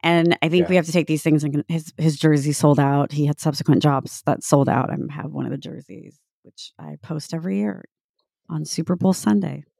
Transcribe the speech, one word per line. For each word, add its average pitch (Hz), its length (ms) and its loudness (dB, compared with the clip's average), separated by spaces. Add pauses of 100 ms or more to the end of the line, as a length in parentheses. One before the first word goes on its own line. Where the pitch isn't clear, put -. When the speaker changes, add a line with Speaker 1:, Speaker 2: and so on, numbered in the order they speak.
Speaker 1:
And 170 380 4
I 156 80 2
think 175 160 4
Speaker 2:
Yeah. - 40 -8
Speaker 1:
we 185 60 2
have 170 100 4
to 165 60 -6
take 165 160 2
these 156 160 -2
things, 151 200 2
and 143 240 -2
his, 165 300 -6
his 151 200 2
jersey 151 340 2
sold 147 280 4
out. 143 320 2
He 147 140 0
had 143 140 -2
subsequent 147 420 2
drops 139 420 -2
that - 200 -2
sold 139 260 2
out. 127 220 0
I 127 60 -6 (140)
have 151 200 -12
one 139 140 -6
of 123 60 -8
the 143 60 -8
jerseys, - 640 -18 (240)
which - 340 -20
I 151 240 -16
post 156 320 -10
every 180 240 -4
year 208 280 -4 (640)
on 156 160 -6
Super 170 300 -4
Bowl 185 180 2
Sunday 180 500 -2 (160)